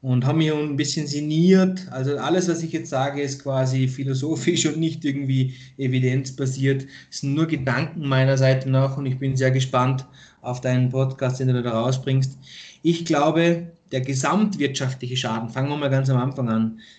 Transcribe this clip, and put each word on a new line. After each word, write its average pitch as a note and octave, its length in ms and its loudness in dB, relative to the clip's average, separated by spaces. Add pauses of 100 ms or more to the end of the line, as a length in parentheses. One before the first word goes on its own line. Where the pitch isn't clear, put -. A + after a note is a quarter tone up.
und B2+ 260 2
haben D#3 140 2
hier D#3 160 2
ein D3+ 200 -2
bisschen C#3 300 -2
sinniert. E3+ 840 4
Also C3 240 -2
alles, F3 320 0
was D#3+ 140 0
ich D#3+ 100 -6
jetzt - 180 -6
sage, C#3 300 -2
ist C3+ 220 -6
quasi C3 440 0
philosophisch C#3 800 -2
und D3+ 120 0
nicht D#3+ 260 -2
irgendwie C3+ 500 0 (220)
evidenzbasiert. C3 1080 0 (240)
Es - 80 -14
sind C#3 160 -4
nur D#3+ 120 2
Gedanken C#3+ 640 -2
meiner C3+ 300 4
Seite C3 320 2
nach C3+ 260 2
und C#3 100 -6
ich B2+ 120 -4
bin C3+ 180 -2
sehr C3 160 2
gespannt C3 540 0 (340)
auf B2 220 -8
deinen B2+ 260 2
Podcast, C3 500 -2
den C3 100 0
du B2 140 2
da A#2+ 80 -4
rausbringst. C3 680 0 (440)
Ich E3 220 2
glaube, D#3+ 640 2 (240)
der C3+ 80 0
gesamtwirtschaftliche C3+ 1160 -2
Schaden, A#2 340 -4
fangen C3+ 180 -2
wir D3 80 -2
mal C#3+ 140 -2
ganz C3+ 200 2
am B2+ 60 4
Anfang B2 320 0
an, A2+ 320 0 (180)